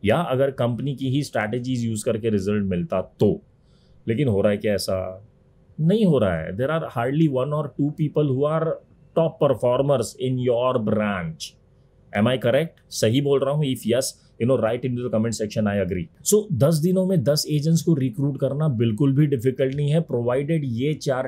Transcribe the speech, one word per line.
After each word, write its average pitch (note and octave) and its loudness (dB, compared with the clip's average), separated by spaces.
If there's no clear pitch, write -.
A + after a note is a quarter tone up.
या G#2+ 4
अगर C3 0
कंपनी B2 -2
की C3+ -4
ही C#3+ 0
स्ट्रैटेजीज A#2+ -4
यूज़ A2 -4
करके A2 0
रिजल्ट G2+ 0
मिलता F#2 -2
तो। G#2+ 4
लेकिन A#2+ 0
हो G2 2
रहा G2+ 4
है G#2 -2
क्या G#2 0
ऐसा? F#2+ -6
नहीं F#3+ 2
हो D#3 4
रहा F#2+ 2
है। E2 -8
There C3 -2
are D#3+ -4
hardly C#3 2
one C#3 -2
or D3+ -4
two D3 -2
people D3+ 0
who C3+ 0
are D#3+ -2
top E3 0
performers C3 2
in B2+ -2
your B2 2
branch। G2+ -2
Am G#2 2
I B2+ 0
correct? C3+ 0
सही A#2 2
बोल C#3 2
रहा C#3 -2
हूँ? D3+ 0
If A#2 -4
yes, B2 0
you A2+ 0
know, C3+ 4
write A#2 -2
into B2 -4
the B2 -4
comment A2 0
section, G#2+ -2
I G2+ 0
agree। F2+ -2
So, G#3 4
दस C#3 4
दिनों F3+ 2
में F#3 2
दस D3 2
एजेंट्स D#3+ 2
को E3+ 4
रिक्रूट C3+ -2
करना C#3+ 0
बिल्कुल A#2 2
भी D3+ 4
डिफिकल्ट C3+ 0
नहीं C#3+ -2
है, D#3+ 2
प्रोवाइडेड C#3 -2
ये B2+ -2
चार C3 -2